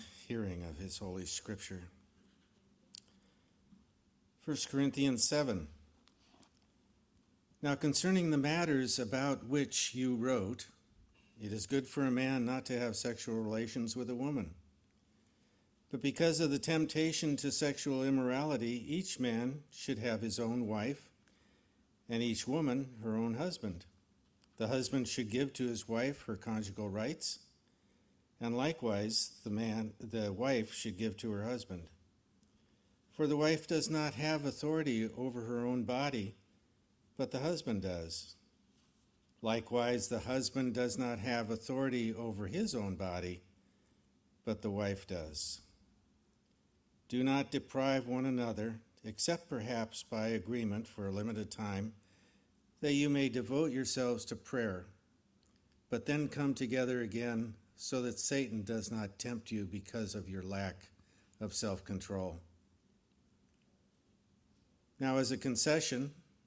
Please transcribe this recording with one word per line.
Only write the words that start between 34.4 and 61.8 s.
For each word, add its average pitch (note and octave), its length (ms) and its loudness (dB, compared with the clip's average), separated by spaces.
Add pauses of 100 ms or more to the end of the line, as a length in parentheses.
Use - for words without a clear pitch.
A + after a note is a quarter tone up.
authority C#3+ 720 0
over A#2+ 260 -4
her A#2+ 220 -2
own B2 200 0
body, B2 500 0 (840)
but B2+ 140 -2
the C3 80 -2
husband C3+ 440 0
does. E2+ 520 -4 (1080)
Likewise, A#2+ 680 2
the A#2 100 0
husband B2+ 560 0
does B2 240 0
not A#2+ 220 0
have A#2 320 0
authority B2 600 0
over A2 360 -4
his F3 260 -2
own G2+ 220 -2
body, F2+ 460 -4 (1040)
but G#2+ 160 -2
the A2 100 -2
wife G2 360 0
does. D#2 540 -6 (1500)
Do B2 140 0
not C3+ 300 2
deprive C3+ 560 0
one B2+ 180 0
another, A2+ 540 -2 (240)
except E3+ 440 -2
perhaps A2+ 540 -4
by A2 240 -2
agreement A2+ 600 -2
for G2+ 180 -6
a G2 60 -2
limited G#2+ 400 -4
time, G#2 400 -4 (880)
that D3 140 4
you C#3+ 140 6
may C#3 200 6
devote B2+ 420 2
yourselves B2 540 0
to - 100 -6
prayer, G2+ 520 -2 (1040)
but A#2 160 -2
then D3 200 2
come C#3 280 0
together B2+ 480 2
again A#2 520 -2 (200)
so - 260 -2
that A#2+ 200 -2
Satan A#2 420 0
does A2 300 -2
not G#2 260 -4
tempt A#2+ 320 -4
you G#2 140 -2
because G2 500 -4
of F#2+ 140 -6
your F#2+ 140 -6
lack G2 340 -2 (640)
of G#2+ 120 -4
self-control. F#2+ 880 -2 (2500)